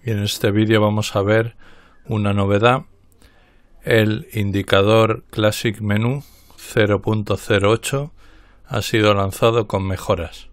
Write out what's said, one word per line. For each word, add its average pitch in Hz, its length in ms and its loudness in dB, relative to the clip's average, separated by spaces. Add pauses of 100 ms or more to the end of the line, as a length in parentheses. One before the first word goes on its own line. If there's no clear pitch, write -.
y 113 60 -2
en 101 100 -2
este 101 280 -2
vídeo 107 300 4
vamos 107 360 0
a 104 40 2
ver 110 340 0 (520)
una 104 260 -2
novedad, 101 540 2 (960)
el 110 500 0
indicador 107 960 0
Classic 107 540 -2
Menu 113 400 -2 (340)
cero 101 460 0
punto 107 340 -2
cero 101 340 0
ocho 139 400 -2 (540)
ha 113 160 -6
sido 107 320 2
lanzado 104 540 0
con 95 200 -4
mejoras. 90 680 -6